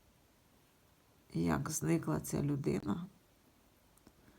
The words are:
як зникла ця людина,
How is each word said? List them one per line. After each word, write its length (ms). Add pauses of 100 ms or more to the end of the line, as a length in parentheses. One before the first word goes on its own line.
(1300)
як 360
зникла 500
ця 240
людина, 640 (1300)